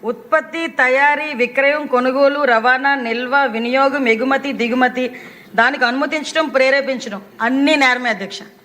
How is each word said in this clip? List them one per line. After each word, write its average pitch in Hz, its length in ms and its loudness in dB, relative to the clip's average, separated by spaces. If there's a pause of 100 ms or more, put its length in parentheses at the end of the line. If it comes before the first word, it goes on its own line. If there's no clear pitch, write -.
ఉత్పత్తి, 311 640 -4
తయారీ, 285 640 2
విక్రయం, 269 500 0 (100)
కొనుగోలు, 277 500 2 (100)
రవాణా, 254 420 2
నిల్వ, 247 400 -4 (200)
వినియోగం, 269 520 0
ఎగుమతి, 262 440 0 (100)
దిగుమతి, 254 440 0 (500)
దానికి 254 300 2
అనుమతించడం, 294 640 -2
ప్రేరేపించడం 262 720 0 (200)
అన్నీ 277 340 2
నేరమే, 254 340 2
అధ్యక్ష. 196 300 -8 (260)